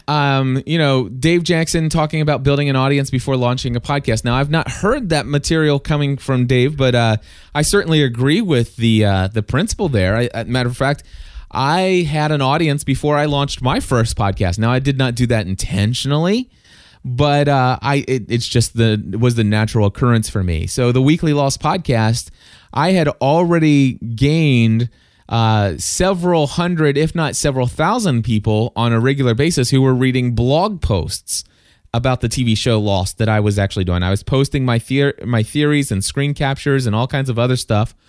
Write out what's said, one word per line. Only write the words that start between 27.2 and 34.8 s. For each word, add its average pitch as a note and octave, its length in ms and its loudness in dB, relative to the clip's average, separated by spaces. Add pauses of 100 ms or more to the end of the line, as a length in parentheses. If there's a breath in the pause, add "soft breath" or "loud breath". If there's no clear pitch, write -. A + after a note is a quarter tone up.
several C3 320 0
thousand E3 560 0
people G#2+ 520 0
on A#2 160 0
a A2+ 80 2
regular C3 340 2
basis C#3 360 0
who C3 120 4
were C3 120 4
reading B2+ 400 0
blog D3+ 480 0
posts - 600 -4 (500 soft breath)
about B2 280 0
the A#2+ 60 -2
T B2 160 -2
V A2+ 120 2
show A2+ 240 0
Lost G2 400 -2
that A2 100 0
I G#2+ 100 2
was G#2 200 0
actually G2 260 -2
doing. F2+ 160 0
I F2+ 80 0
was G2 140 -2
posting C3+ 420 0
my A#2+ 140 2
theor-, C3+ 340 0 (100)